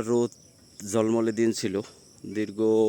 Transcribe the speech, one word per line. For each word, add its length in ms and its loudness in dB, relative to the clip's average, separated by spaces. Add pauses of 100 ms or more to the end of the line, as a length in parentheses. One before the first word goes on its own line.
রোদ 240 0 (600)
ঝলমলে 400 2
দিন 200 2
ছিল। 300 -4 (440)
দীর্ঘ 360 -6 (280)